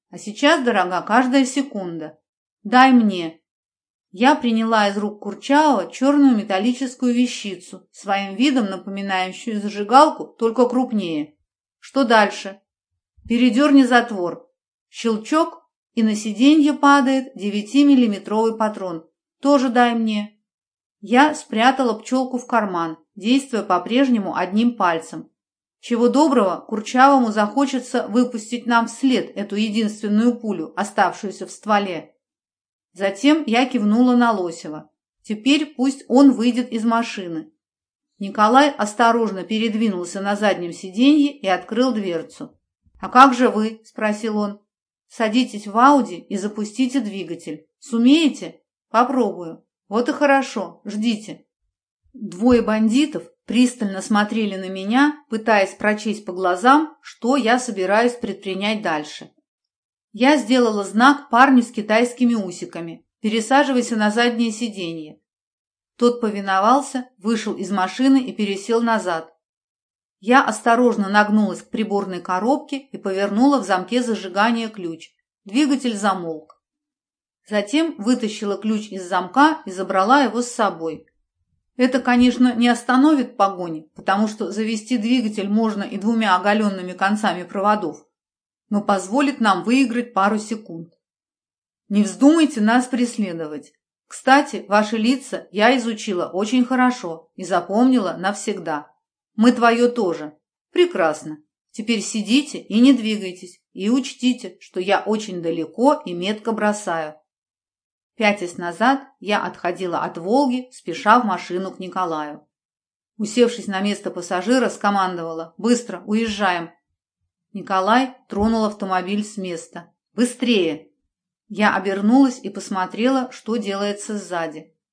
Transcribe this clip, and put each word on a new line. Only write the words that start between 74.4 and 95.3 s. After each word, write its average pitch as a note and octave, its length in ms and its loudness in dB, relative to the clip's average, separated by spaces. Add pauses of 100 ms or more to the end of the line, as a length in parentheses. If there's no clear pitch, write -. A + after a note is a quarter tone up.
ключ. E3+ 440 -12 (320)
Двигатель B3 500 0
замолк. F#3 680 -6 (880)
Затем C4+ 500 -2
вытащила G#3+ 580 -2
ключ G#3+ 320 -4
из F#3 180 -12
замка G3 600 0
и F#3+ 40 -12
забрала F#3+ 520 0
его A#3 200 -2
с A#3+ 80 -8
собой. E3 560 -4 (720)
Это, B3+ 240 2
конечно, B3 540 4
не A#3 120 2
остановит B3+ 720 2
погони, F3+ 580 -2
потому G3+ 320 0
что G#3 240 -6
завести A3 460 -4
двигатель G#3+ 520 -2
можно G#3 340 0
и - 160 -8
двумя G#3+ 380 0
оголёнными G3 560 0
концами G3 520 -2
проводов, G#3 540 -2 (720)
но G#3 120 0
позволит G#3 580 -2
нам F#3+ 220 2
выиграть A#3+ 520 0
пару G3+ 240 0
секунд. E3+ 560 -12 (920)
Не G#3 140 2
вздумайте C4+ 580 4
нас A#3 260 2
преследовать. F3 880 -6 (340)
Кстати, C#4 580 0
ваши G#3+ 300 0
лица A3+ 560 -2